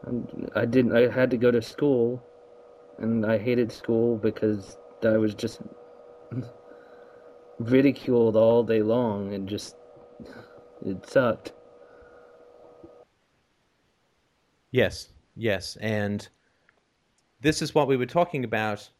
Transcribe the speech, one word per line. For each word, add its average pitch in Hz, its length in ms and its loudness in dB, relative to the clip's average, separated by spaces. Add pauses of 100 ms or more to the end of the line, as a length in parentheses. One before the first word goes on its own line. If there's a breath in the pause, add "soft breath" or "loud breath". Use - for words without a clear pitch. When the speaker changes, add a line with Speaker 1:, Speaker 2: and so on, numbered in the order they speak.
Speaker 1:
And - 520 -8
I 110 100 2
didn't, 117 300 4
I 120 140 6
had 127 220 2
to 127 60 0
go 120 140 4
to 117 100 2
school, 123 600 0 (760)
and 113 280 -2
I 110 120 2
hated 117 340 0
school 117 460 0
because 107 600 -2 (260)
I 110 140 2
was 107 180 0
just - 260 -8 (720)
<laughs> 123 100 -8 (1200 loud breath)
ridiculed 120 760 2
all 113 280 6
day 110 180 2
long, 107 520 0
and 98 140 -8
just, 98 280 -10 (1080 loud breath)
it 95 220 -10
sucked. - 460 0 (3250 loud breath)
Speaker 2:
Yes, 113 380 0 (260)
yes, 104 420 -4
and 104 500 -4 (1120)
this 151 200 0
is 151 120 -6
what 143 140 4
we 135 100 2
were 123 80 -2
talking 165 380 -2
about 110 460 -4 (100)